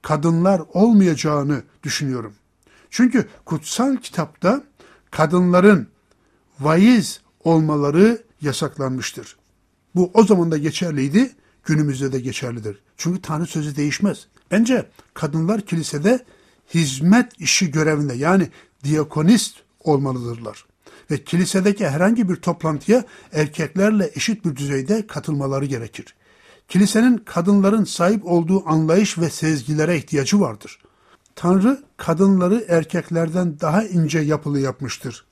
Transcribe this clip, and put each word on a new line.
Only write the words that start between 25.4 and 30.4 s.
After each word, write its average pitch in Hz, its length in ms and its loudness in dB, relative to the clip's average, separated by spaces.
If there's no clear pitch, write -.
gerekir. 120 500 -10
Kilisenin 220 500 4
kadınların 196 680 2
sahip 185 420 -2
olduğu 175 420 0
anlayış 160 500 2
ve 160 120 -2
sezgilere 156 680 -2
ihtiyacı 147 440 0